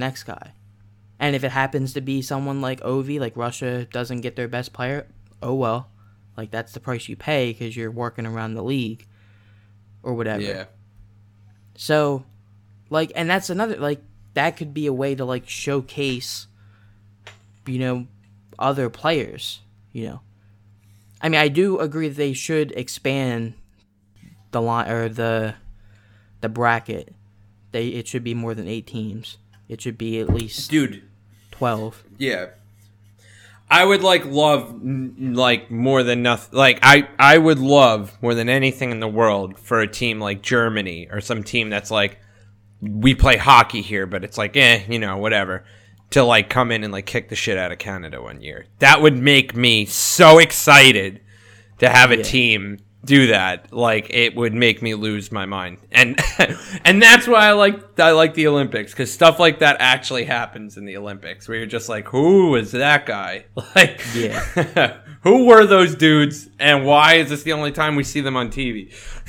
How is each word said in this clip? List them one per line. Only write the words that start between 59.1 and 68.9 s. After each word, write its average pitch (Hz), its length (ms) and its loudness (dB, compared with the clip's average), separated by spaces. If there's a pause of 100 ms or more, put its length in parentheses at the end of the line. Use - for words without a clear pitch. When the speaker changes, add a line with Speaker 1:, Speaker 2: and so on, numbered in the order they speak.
Speaker 2:
stuff 165 280 4
like 160 220 2
that 147 200 4
actually 127 440 0
happens 113 520 -8
in 101 80 -16
the 98 140 -12
Olympics, 98 500 -14
where 113 80 -8
you're 113 100 -8
just 110 220 -10
like, 107 200 -10
"Who 160 480 4
is 107 160 -4
that 139 340 2
guy?" 101 400 -8 (100)
<laughs> - 200 -8
Like, 180 260 4 (120)
Speaker 1:
Yeah. 120 840 -2 (120)
Speaker 2:
<laughs> - 120 -20
who 240 240 6
were 220 180 10
those 185 300 6
dudes, 151 540 2 (100)
and 139 260 2
why 151 300 6
is 160 160 2
this 147 120 -10
the 156 120 -4
only 147 180 -4
time 151 240 -2
we 139 80 -2
see - 160 -8
them 135 160 -4
on 120 140 -4
T 127 220 -6
V? 101 200 -14 (360)